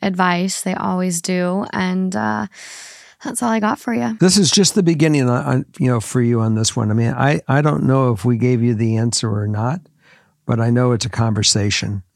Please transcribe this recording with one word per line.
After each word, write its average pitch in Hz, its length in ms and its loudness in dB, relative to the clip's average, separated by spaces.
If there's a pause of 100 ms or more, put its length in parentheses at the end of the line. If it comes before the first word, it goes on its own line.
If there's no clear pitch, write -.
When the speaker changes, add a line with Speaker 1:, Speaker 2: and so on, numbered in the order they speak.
Speaker 1:
advice. 185 580 0
They 185 140 -4
always 185 440 -2
do. 180 540 -2
And, 185 420 -2
uh, - 300 -2 (760)
that's 254 180 -8
all 247 80 0
I 220 100 0
got 214 200 -2
for - 120 -6
you. 233 280 -2
Speaker 2:
This 185 180 4
is 190 140 4
just - 240 4
the 208 80 2
beginning 156 440 2
on, 123 160 0
on, 131 220 0 (140)
you 135 80 2
know, 123 120 2
for 123 220 -2
you 120 200 2
on 110 120 0
this 110 220 -2
one. 107 160 0
I - 20 2
mean, 117 180 2
I, 139 360 0
I 139 160 2
don't 151 220 0
know 131 260 4
if 110 120 -4
we 120 140 2
gave 123 240 2
you 120 140 2
the 113 220 0
answer 113 380 -2
or 104 120 -2
not, 113 340 -2 (640)
but 117 140 0
I 113 100 2
know 123 220 2
it's 117 140 -2
a 120 40 -4
conversation. 104 960 -2 (120)